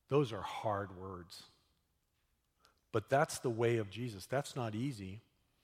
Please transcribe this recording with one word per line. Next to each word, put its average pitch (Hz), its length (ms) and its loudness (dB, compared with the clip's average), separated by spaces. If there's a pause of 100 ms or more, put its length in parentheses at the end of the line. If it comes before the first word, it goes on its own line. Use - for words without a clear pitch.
Those 135 240 4
are 101 80 -4
hard 98 580 -2
words. 92 460 -10 (1500)
But 110 160 2
that's 143 300 4
the 131 120 0
way 117 260 4
of 104 140 -2
Jesus. 104 360 -6
That's - 300 -2
not 113 180 -2
easy. 107 460 -4 (440)